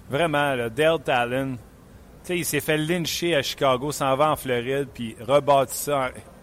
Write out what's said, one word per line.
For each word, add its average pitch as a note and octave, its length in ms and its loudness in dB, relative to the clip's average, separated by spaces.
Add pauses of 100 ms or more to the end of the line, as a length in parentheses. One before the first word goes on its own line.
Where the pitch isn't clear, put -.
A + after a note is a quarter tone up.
Vraiment, D3 460 0
là, A#2+ 140 -2
Dale D3+ 320 2
Talon, B2+ 540 -2
tu A2+ 40 -12 (640)
sais, F3+ 140 -4
il E3 80 -4
s'est C#3+ 160 -2
fait D#3 160 0
lyncher E3 580 -2
à C#3 60 2
Chicago, C3+ 500 0
s'en C3+ 240 0
va D3+ 160 4
en C#3 60 2
Floride, C3 560 -2
puis A2+ 260 -8
rebâtit C3+ 580 4
ça. C#3 280 -2
À - 20 -2
un B2+ 40 -8 (320)